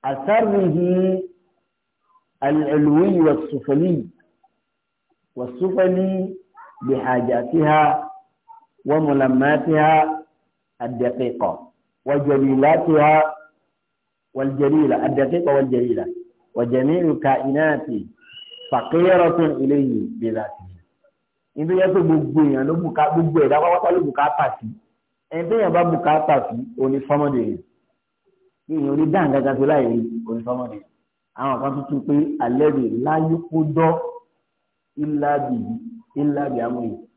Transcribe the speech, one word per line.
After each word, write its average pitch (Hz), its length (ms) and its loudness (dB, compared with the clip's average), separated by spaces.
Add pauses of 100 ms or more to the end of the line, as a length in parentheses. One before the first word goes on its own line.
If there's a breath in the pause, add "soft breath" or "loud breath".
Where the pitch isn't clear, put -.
asarrihi 180 880 0 (1500)
al-ulwi 151 680 2 (120)
was-sufli, 151 720 0 (1400)
was-sufli 185 720 -2 (720)
bi 131 160 -2
hajatiha 127 880 0 (1040)
wa 143 140 0
mulammatiha 143 920 2 (920)
ad-daqiqa 123 680 -4 (560)
wa 139 100 0
jalilatiha 147 960 4 (1200)
wal-jalila, 139 600 2
ad-daqiqa 135 540 0
wal-jalila, 123 540 0 (500)
wa 120 100 -2
jami'u 143 520 0
kainati 135 840 0 (680)
faqiratun 170 920 2
ilayhi 135 440 0 (100)
bi 113 200 -6
dhatihi. 98 460 -10 (800)
Nítorí 165 220 -2
yẹ 185 100 4
pé 190 120 2
gbogbo 156 400 2
èèyàn 135 260 2
ló 160 80 -2
bùká-, 151 360 0
gbogbo 160 300 0
ẹ̀dá 143 180 4
pátápátá 175 320 2
ló 180 100 2
bùkátà 147 520 0
sí. - 140 -14 (680)
Ẹni 165 120 -6
tí 190 100 0
èèyàn 196 180 2
bá 175 120 4
bùkátà 156 580 2
sí, 113 140 -8 (180)
òun 131 160 0
ni 135 80 -2
sọ́mọdé 143 420 0
yẹn. 107 200 -4 (1080)
Bí 156 60 -6
èèyàn 139 180 -2
ò 139 40 0
lè 156 100 2
dá 175 140 0
nǹkan 139 240 0
kan 131 120 0
sí 135 100 0
láì 147 200 2
rí, 117 120 -2 (220)
òun 113 160 -8
ni 113 80 -8
sọ́mọdé 123 300 -8
yẹn. 101 120 -18 (500)
Àwọn 131 220 -4
kan 139 140 -4
tún 139 120 -8
tún 143 160 -4
pé 143 140 -2 (220)
alladhi 139 560 0
la 135 260 -2
yuqda 160 720 0 (1080)
illa 147 400 -2
bihi, 117 360 -4 (400)
illa 143 360 -2
bi 117 120 -4
amrihi. 117 360 -6 (200)